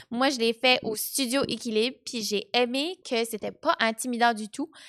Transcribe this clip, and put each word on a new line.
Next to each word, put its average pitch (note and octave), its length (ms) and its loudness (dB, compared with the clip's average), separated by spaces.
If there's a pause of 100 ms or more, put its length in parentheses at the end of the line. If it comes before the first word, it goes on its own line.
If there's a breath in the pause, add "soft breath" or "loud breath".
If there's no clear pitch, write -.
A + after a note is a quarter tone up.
Moi, B3 200 2
je A#3+ 100 -2
l'ai A3+ 120 2
fait B3+ 300 4
au A3 140 -4
Studio C4 520 0
Équilibre, A#3 560 0
puis A3+ 200 -6
j'ai G#3 300 -2
aimé C4 440 0 (100)
que A3+ 160 0
c'était G#3 280 -6
pas D#4+ 280 -2
intimidant A#3 540 2
du G#3+ 160 -8
tout. - 220 -6 (180 loud breath)